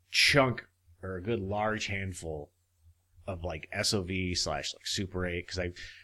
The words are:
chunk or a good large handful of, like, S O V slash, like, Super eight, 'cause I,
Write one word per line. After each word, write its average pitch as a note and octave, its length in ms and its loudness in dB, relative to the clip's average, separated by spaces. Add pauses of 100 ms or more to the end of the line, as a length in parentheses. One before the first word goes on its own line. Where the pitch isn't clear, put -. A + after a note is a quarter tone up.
(120)
chunk C3 540 6 (360)
or F#2+ 140 -6
a F2+ 60 -6
good A2+ 180 0
large G#2 480 0
handful F2+ 640 -4 (760)
of, F2 180 -6
like, D#2+ 280 -6
S G2+ 220 0
O G2 100 2
V F2+ 320 0
slash, D2 400 -2
like, - 100 -14
Super F#2 400 -2
eight, F2 220 -4
'cause - 120 -10
I, F2 120 -2 (320)